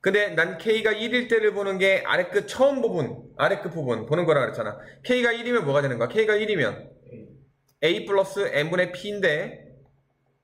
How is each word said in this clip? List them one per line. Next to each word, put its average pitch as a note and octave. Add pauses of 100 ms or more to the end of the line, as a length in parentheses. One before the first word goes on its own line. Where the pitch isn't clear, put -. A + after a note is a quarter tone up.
근데 G3+
난 E3+
K가 A3
일일 A#3+
때를 G#3+
보는 G3
게 F#3+
아래 F3
끝 G3+
처음 C4+
부분, F3+ (120)
아래 F3+
끝 F3+
부분 B2
보는 E3+
거라 D3+
그랬잖아. A2 (240)
K가 B3
일이면 A#3
뭐가 C#3+
되는 B2+
거야? A#2
K가 G#3+
일이면 F#3 (960)
a F3
플러스 G3 (120)
N분의 F3
P인데 F#3+ (760)